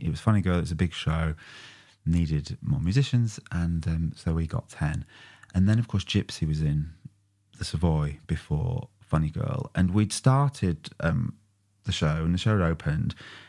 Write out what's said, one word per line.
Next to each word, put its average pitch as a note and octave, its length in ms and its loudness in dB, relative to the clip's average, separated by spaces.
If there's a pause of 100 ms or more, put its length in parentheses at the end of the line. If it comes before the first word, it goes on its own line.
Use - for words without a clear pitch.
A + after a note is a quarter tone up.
it E2+ 100 -4
was - 100 -4
Funny G#2+ 200 4
Girl, F2 180 2
it E2+ 40 0
was D#2+ 100 -4
a E2 40 -2
big E2+ 180 0
show, D#2+ 400 -2 (720)
needed D#2+ 560 0
more - 180 0
musicians, A#2 580 2 (140)
and, E2+ 340 -2
um, E2 300 -2
so E2 180 -2
we E2 120 0
got E2 240 -6
ten. D#2 340 -4 (480)
And F#2 160 4
then, A2 120 4
of A#2+ 80 -4
course, G2 160 -2
Gypsy - 420 -2
was D#2 160 0
in D2+ 280 0 (680)
the - 60 -6
Savoy D2+ 540 0 (100)
before E2 600 -2 (120)
Funny D#2 300 0
Girl, - 440 -4
and F2+ 180 4
we'd G#2 200 2
started, C3 760 2 (100)
um, - 340 0 (500)
the - 80 -2
show, D#2+ 320 0
and E2+ 80 2
the F2+ 60 0
show G#2+ 200 2
had F2+ 80 2
opened, D#2+ 480 -2 (340)